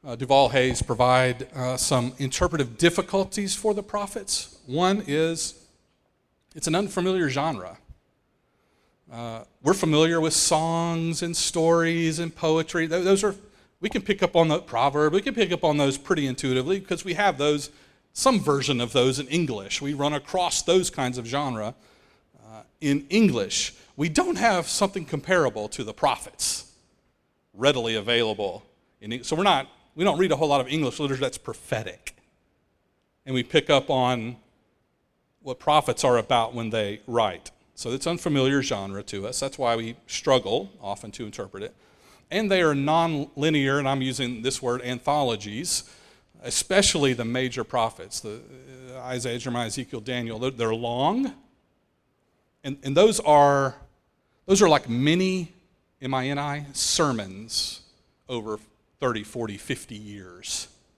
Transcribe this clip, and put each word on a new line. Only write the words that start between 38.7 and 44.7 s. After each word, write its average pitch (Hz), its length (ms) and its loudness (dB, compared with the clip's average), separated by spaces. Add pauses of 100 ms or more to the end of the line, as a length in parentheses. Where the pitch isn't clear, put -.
to 101 240 -8
us. 127 120 -6
That's 135 200 -8
why 120 160 2
we 117 200 -6 (120)
struggle 135 640 0 (100)
often 101 300 -10
to 117 140 -12
interpret 98 360 -12
it. 113 140 -12 (560)
And 208 180 -2
they 185 140 4
are 156 100 4
non-linear, 147 1040 2
and 139 100 0
I'm 135 140 0
using 123 400 -4
this 131 220 -4
word, 123 180 -2